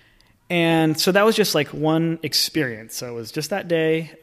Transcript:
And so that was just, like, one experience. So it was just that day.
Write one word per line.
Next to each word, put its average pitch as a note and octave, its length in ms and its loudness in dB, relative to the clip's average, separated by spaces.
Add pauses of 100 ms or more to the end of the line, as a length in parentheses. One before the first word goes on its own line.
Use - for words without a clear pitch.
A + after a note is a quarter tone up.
(500)
And E3 500 2
so F#3+ 120 2
that G3+ 140 4
was A3 100 4
just, G#3+ 180 2
like, D3 160 0
one D#3+ 540 0
experience. A#2+ 720 -4
So B2+ 140 -10
it A#2+ 40 -10
was A#2 200 -10
just D3+ 160 -6
that F#3+ 180 -4
day. D#3+ 440 0 (120)